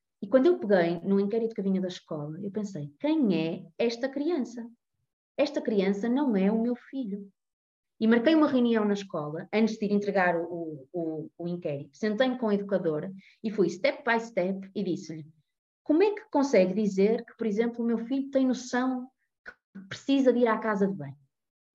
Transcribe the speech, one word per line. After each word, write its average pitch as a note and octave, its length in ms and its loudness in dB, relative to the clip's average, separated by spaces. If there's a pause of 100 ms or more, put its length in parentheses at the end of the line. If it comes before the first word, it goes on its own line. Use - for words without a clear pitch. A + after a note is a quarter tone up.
(220)
E G#3 40 -10
quando C4 200 4
eu F4+ 120 4
peguei F3 420 2
no G3 180 2
inquérito A3+ 360 0
que G3+ 80 -6
vinha F#3+ 180 0
da F#3 80 -4
escola, D#3 540 -10
eu G3+ 80 -8
pensei, F#3+ 500 -8
"Quem D4 340 2
é E3 320 -2 (120)
esta A#3 300 -2
criança? C4+ 600 -4 (680)
Esta - 240 0
criança G3 480 0
não B3+ 280 2
é F#3+ 140 4
o A3+ 100 2
meu A#3+ 160 0
filho." A3+ 540 -10 (680)
E A3 60 2
marquei A#3 280 6
uma D4+ 140 6
reunião A#3+ 340 2
na G#3 120 2
escola, E3 580 -6
antes A3 240 2
de - 80 -6
ir G3+ 80 0
entregar G3 420 2
o, E3+ 80 -2
o, E3 480 -8
o, D#3+ 460 -6
o E3+ 100 -8
inquérito. F3 480 -6
Sentei-me A#3+ 440 0
com A3+ 100 -2
a G#3 60 2
educadora F#3 580 -2 (320)
e A3 60 -2
fui G3+ 180 2
step - 340 -4
by A#3 160 0
step F#3+ 560 -4
e G#3 80 -4
disse-lhe, D#3+ 440 -6 (580)
"Como D4+ 180 4
é G#4 100 4
que - 180 -8
consegue A#3 420 4
dizer G#3 540 2
que, - 100 -20
por A3+ 100 -4
exemplo, A#3 380 -2
o - 20 0
meu A3+ 120 0
filho C4+ 320 -4
tem C4 160 2
noção B3+ 600 -2 (380)
que - 420 -20
precisa C4 460 2
de A#3+ 60 2
ir B3 100 4
à G#3+ 100 2
casa G3+ 300 0
de F#3+ 60 -2
banho?" C#3 220 -12 (580)